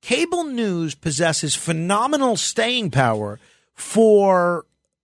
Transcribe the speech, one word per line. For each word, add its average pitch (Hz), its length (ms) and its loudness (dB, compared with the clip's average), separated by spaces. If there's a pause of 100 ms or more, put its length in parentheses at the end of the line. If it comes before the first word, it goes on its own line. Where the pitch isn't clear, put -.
cable 330 440 -2
news 202 500 -4
possesses 156 600 -4
phenomenal 214 800 -2
staying 226 540 -2
power 110 500 0 (340)
for 196 920 4 (380)